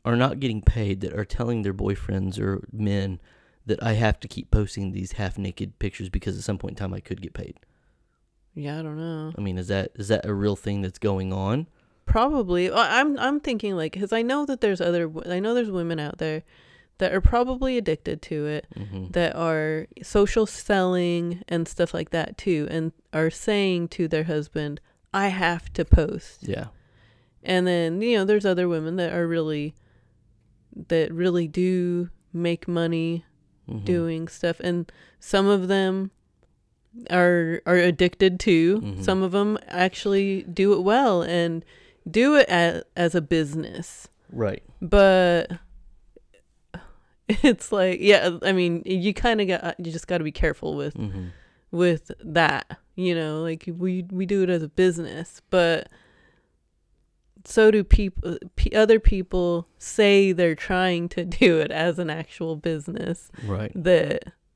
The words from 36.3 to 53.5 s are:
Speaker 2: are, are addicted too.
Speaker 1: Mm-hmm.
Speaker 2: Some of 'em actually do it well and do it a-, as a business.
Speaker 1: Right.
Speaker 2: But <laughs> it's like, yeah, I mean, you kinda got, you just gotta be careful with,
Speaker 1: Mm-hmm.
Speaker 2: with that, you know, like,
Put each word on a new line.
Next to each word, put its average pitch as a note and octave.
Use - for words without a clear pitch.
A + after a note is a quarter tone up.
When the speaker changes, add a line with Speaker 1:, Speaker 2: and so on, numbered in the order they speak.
Speaker 2:
are, F3
are F3+
addicted F3+
too. F3
Speaker 1:
Mm-hmm. G3
Speaker 2:
Some F#3+
of F3+
'em G#3
actually G3
do F#3+
it F3+
well G#3+
and E3+
do B3
it C#4
a-, E3+
as E3+
a F3+
business. D#3
Speaker 1:
Right. G#2
Speaker 2:
But F#3
<laughs> -
it's G#3+
like, F#3
yeah, F#3
I F#3+
mean, F3
you F#3+
kinda A3
got, F3
you E3
just -
gotta F3
be D#3
careful D#3
with, C#3+
Speaker 1:
Mm-hmm. F#2+
Speaker 2:
with F3
that, D#3
you F3+
know, D#3
like, E3